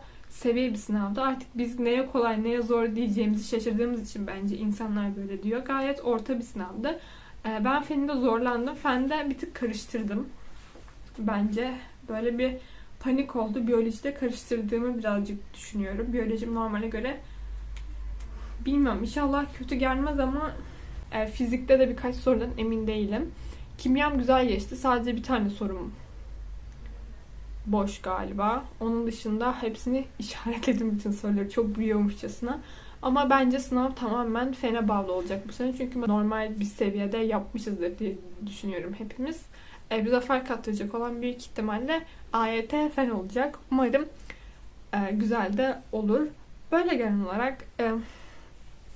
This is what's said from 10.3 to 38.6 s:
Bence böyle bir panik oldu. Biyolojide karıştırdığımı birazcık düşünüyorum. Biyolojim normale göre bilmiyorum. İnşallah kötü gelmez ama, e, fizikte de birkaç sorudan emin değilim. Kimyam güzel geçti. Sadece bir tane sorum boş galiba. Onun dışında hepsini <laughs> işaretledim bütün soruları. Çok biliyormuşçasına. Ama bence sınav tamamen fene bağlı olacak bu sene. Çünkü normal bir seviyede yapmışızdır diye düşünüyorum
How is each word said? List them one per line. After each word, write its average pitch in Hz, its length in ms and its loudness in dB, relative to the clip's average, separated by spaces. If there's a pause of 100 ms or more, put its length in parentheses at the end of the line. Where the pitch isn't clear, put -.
Bence 214 560 0 (340)
böyle 233 300 0
bir 254 160 2 (460)
panik 269 360 2
oldu. 220 300 0
Biyolojide 226 480 2
karıştırdığımı 233 840 0
birazcık 208 560 -2
düşünüyorum. 208 580 -4
Biyolojim 226 420 0
normale 226 340 0
göre 240 320 -4 (1500)
bilmiyorum. 262 360 4
İnşallah 285 420 2 (140)
kötü 262 160 -4
gelmez 269 460 2
ama, 277 320 0 (600)
e, 220 140 0
fizikte 247 520 4
de 262 100 8
birkaç 247 280 -2
sorudan 254 420 4
emin 220 280 0
değilim. 214 460 0 (460)
Kimyam 285 400 4
güzel 254 300 6
geçti. 214 280 0
Sadece 240 400 4
bir - 60 -4
tane 220 280 2
sorum 196 420 -4 (1700)
boş 202 360 2
galiba. 202 640 0 (160)
Onun 233 260 0
dışında 226 560 0
hepsini 247 500 0
<laughs> - 60 -14
işaretledim 226 760 0
bütün 208 160 0
soruları. 202 400 0
Çok 214 280 2
biliyormuşçasına. 214 800 0 (440)
Ama 262 280 4
bence 262 280 6
sınav 254 340 2
tamamen 240 600 0
fene 226 360 2
bağlı 196 240 2
olacak 190 360 -2
bu - 40 -8
sene. 254 240 -2
Çünkü 247 240 -2
normal 214 600 2
bir 202 40 0
seviyede 202 540 0
yapmışızdır 202 800 -2
diye 196 180 -2 (300)
düşünüyorum 196 520 -6